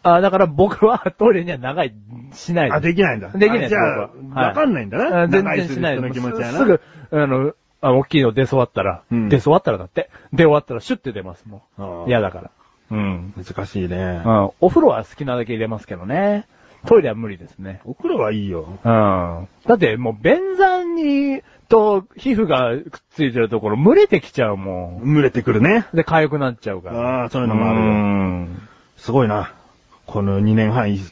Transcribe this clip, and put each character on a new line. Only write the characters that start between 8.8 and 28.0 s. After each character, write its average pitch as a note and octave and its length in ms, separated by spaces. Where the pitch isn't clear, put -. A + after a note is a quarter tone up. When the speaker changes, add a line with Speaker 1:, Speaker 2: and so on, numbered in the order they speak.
Speaker 1:
ら、 F#2 260
Speaker 2:
う A#2+ 40
ん。 A2 140
Speaker 1:
出 B2+ 120
そ C#3+ 100
う D#3 60
あ - 20
っ - 40
た C3 100
ら G2 60
だ F#2 80
っ - 20
て。 - 220
出 D3+ 120
終 D3+ 80
わ D3 80
っ - 40
た B2+ 100
ら A2+ 60
シ - 120
ュ A#3+ 40
ッ - 40
て C3 100
出 G2+ 120
ま F#2 120
す、 - 140
も G2+ 160
う。 G2+ 60
Speaker 2:
あ F2 220
あ。 - 40
Speaker 1:
嫌 A#2+ 120
だ G2 100
か F2 100
ら。 - 100
う - 20
ん。 G2 420
Speaker 2:
難 G2 300
し F#2+ 180
い F2 40
ね。 F2+ 360
Speaker 1:
う A2+ 60
ん。 G2+ 200
お F3+ 80
風 E4 140
呂 C4+ 60
は A2 160
好 - 120
き D3 80
な B2+ 120
だ A#2+ 80
け A#2 100
入 A2 40
れ A2 80
ま A2 140
す - 80
け F#2+ 80
ど F2 100
ね。 G3+ 400
ト A#3 120
イ F3 40
レ C3+ 60
は G#2+ 60
無 A2 160
理 F2+ 80
で E2+ 100
す - 100
ね。 F#2+ 260
Speaker 2:
お B2 100
風 E4+ 160
呂 C#4 80
は A2 120
い G#2 160
い - 20
よ。 E2+ 360
Speaker 1:
う A#2 40
ん。 F#2+ 600
だ A#3 80
っ G#3+ 40
て A#2 180
も A#2+ 140
う G#2+ 120
便 F#4 340
座 F#4 280
に、 C#4+ 580
と G#3 380
皮 C4 200
膚 G#3 120
が B2+ 300
く - 220
っ - 20
つ D#3 140
い B2 80
て B2 60
る A2+ 100
と A2 100
こ G#2+ 120
ろ A#2 120
蒸 A3+ 120
れ G4+ 120
て E3 140
き - 120
ち C3 100
ゃ G#2+ 80
う G2 80
も F2+ 440
ん。 C#3+ 120
Speaker 2:
蒸 D3 80
れ C3 80
て A#2+ 100
く A#2+ 100
る A2 120
ね。 G#3 320
Speaker 1:
で、 E3 80
痒 D#3 260
く D3 100
な C3+ 120
っ A#2 60
ち - 120
ゃ G2 60
う F2+ 80
か F2+ 80
ら。 B2 320
Speaker 2:
あ - 20
あ、 A2+ 60
そ C3 80
う B2+ 40
い A#2+ 40
う - 20
の A2 60
も A2+ 160
あ - 20
る A2+ 60
よ。 A2 60
Speaker 1:
う A2 40
ん。 F#2+ 800